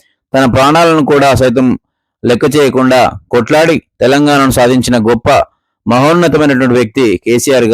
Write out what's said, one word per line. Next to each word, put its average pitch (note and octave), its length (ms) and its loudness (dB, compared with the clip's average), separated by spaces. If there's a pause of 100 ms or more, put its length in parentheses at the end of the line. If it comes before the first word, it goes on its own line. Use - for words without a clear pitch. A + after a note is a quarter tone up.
(320)
తన C3+ 120 0 (120)
ప్రాణాలను D#3 560 0
కూడా C#3 180 2 (120)
సైతం B2+ 260 0 (640)
లెక్క A#2+ 140 -2 (120)
చేయకుండా B2+ 440 0 (360)
కొట్లాడి D3+ 420 0 (240)
తెలంగాణను C#3 560 0
సాధించిన B2 400 0 (100)
గొప్ప A#2+ 220 -2 (560)
మహోన్నతమైనటువంటి C#3+ 960 0
వ్యక్తి A#2+ 260 -2 (180)
కేసీఆర్ A#2+ 500 0